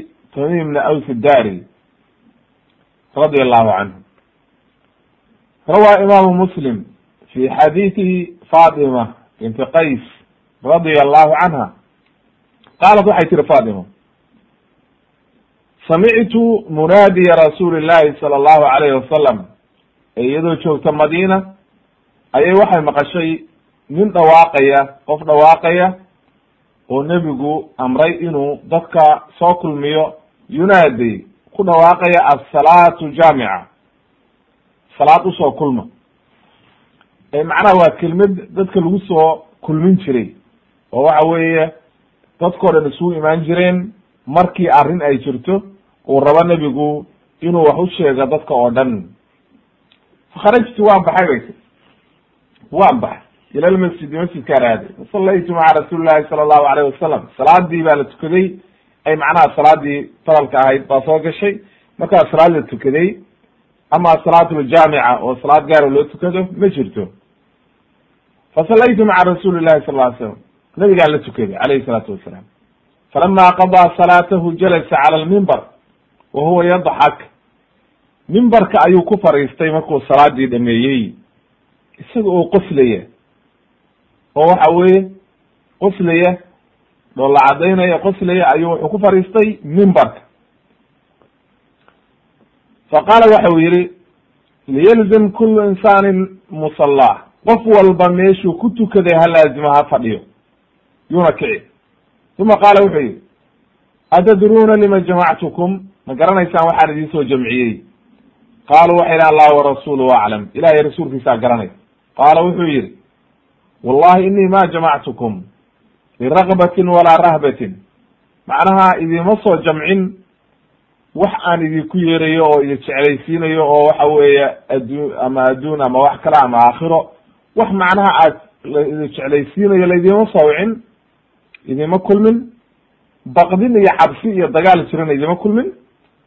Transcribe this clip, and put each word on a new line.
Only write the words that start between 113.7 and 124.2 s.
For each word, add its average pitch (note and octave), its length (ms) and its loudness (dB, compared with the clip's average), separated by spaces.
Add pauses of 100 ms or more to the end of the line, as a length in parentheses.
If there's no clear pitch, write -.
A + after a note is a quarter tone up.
"Wallahi F3 420 4
innii G3 220 0
ma F#3+ 180 2
jamactukum C#3 760 -6 (760)
liragbatin F3+ 680 0
walaa E3+ 280 4
rahbatin." D3+ 560 0 (760)
Macnaha, F#3 540 2
idiima E3+ 420 -2
soo F3+ 140 2
jamcin E3 580 -4 (1000)
wax F#3 180 -2 (140)
aan E3+ 200 -2
idinku D#3 320 -6
yeerayo E3 460 0
oo D3 180 2
idin C#3 140 -4
jeclaysiinayo, D#3 920 -4
oo D3 200 2
waxa D3+ 200 0
weeye, C#3+ 500 2 (120)